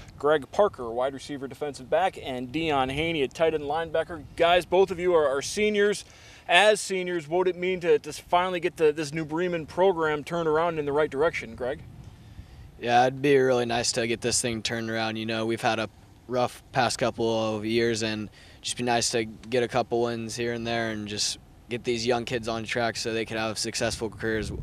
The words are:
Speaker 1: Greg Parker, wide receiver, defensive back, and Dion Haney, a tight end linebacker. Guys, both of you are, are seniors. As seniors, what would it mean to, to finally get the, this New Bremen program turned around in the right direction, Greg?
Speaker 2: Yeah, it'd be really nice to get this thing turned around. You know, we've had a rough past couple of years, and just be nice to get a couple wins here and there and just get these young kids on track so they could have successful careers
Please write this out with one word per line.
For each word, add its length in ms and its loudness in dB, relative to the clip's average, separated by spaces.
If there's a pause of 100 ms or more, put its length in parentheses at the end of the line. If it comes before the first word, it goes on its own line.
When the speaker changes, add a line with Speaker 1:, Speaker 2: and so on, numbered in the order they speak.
(180)
Speaker 1:
Greg 340 4
Parker, 380 2
wide 240 -2
receiver, 340 -10
defensive 400 -10
back, 340 2
and 300 -6
Dion 380 0
Haney, 320 -2
a 60 0
tight 260 2
end 100 -4
linebacker. 600 -4 (120)
Guys, 300 6
both 240 4
of 100 -6
you 140 2
are, 120 6
are 140 2
seniors. 640 0 (420)
As 360 6
seniors, 440 -4
what 120 0
would 100 2
it 80 -2
mean 240 -2
to, 180 4
to 140 -8
finally 480 0
get 160 -4
the, 160 4
this 220 -4
New 100 -4
Bremen 400 -4
program 580 2
turned 260 -2
around 300 2
in 60 -2
the 80 -2
right 160 2
direction, 460 -2
Greg? 260 -6 (1000)
Speaker 2:
Yeah, 280 4
it'd 160 -2
be 160 6
really 260 4
nice 280 -2
to 140 0
get 140 -2
this 220 0
thing 180 -2
turned 300 -4
around. 260 -2
You 80 -6
know, 220 -2
we've 160 -2
had 160 2
a 100 -2 (380)
rough 360 -2 (100)
past 260 2
couple 580 0
of 80 -6
years, 380 2
and 260 -4 (320)
just 160 -6
be 80 -4
nice 280 2
to 120 0
get 380 -4
a 60 -2
couple 340 0
wins 340 -6
here 160 -4
and 140 -6
there 240 -2
and 180 -8
just 300 -4 (320)
get 140 -6
these 220 -2
young 180 2
kids 240 -6
on 160 -4
track 320 -2
so 160 -4
they 140 -2
could 100 -6
have 220 -2
successful 500 -2
careers 420 -4 (120)